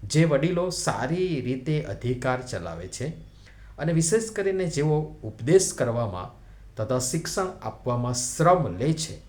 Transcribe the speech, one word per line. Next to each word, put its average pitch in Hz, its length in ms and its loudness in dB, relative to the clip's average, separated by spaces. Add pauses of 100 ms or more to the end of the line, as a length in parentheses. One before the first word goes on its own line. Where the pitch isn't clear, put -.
જે 151 200 4
વડીલો 170 460 2
સારી 156 680 0
રીતે 131 420 -2
અધિકાર 127 600 -2
ચલાવે 85 460 -8
છે 120 180 -6 (720)
અને 156 140 0
વિશેષ 214 380 2
કરીને 190 360 0
જેઓ 151 340 2 (220)
ઉપદેશ 127 500 4
કરવામાં 113 640 -2 (420)
તથા 113 220 0
શિક્ષણ 165 480 -2 (160)
આપવામાં 120 520 -2
શ્રમ 156 640 4
લે 147 160 2
છે - 360 -4